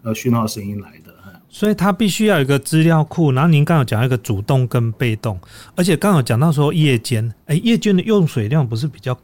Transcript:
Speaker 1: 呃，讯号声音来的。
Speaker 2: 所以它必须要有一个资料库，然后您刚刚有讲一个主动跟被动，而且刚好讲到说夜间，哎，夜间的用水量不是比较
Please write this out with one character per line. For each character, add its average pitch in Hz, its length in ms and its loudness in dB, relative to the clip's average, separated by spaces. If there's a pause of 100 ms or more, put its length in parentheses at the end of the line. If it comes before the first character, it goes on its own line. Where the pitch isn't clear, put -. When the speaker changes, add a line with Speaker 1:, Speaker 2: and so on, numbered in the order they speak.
Speaker 1:
呃， 113 120 -6
讯 117 200 -2
号 113 120 0
声 107 200 -10
音 104 140 -8
来 98 100 -18 (120)
的。 - 120 -20 (340)
Speaker 2:
所 208 220 -2
以 208 40 0
它 190 160 0
必 208 160 0
须 214 200 0
要 202 100 4
有 143 60 2
一 - 20 -2
个 139 140 0
资 156 240 0
料 160 220 4
库， 151 280 0
然 127 100 0
后 170 60 4
您 147 160 4
刚 165 120 2
刚 - 20 4
有 131 60 2
讲 110 200 -2
一 131 40 0
个 123 100 0
主 101 240 -4
动 127 240 0
跟 117 260 -2
被 113 240 -2
动， 104 220 -6 (360)
而 180 80 -2
且 180 140 2
刚 202 160 0
好 160 80 4
讲 117 180 0
到 160 140 2
说 147 220 0
夜 147 240 2
间， 113 340 -4 (140)
哎， 143 80 -2 (100)
夜 233 140 2
间 208 180 2
的 180 60 2
用 208 240 2
水 110 200 -4
量 139 200 0
不 113 100 -4
是 127 100 -4
比 - 140 -10
较 127 240 -6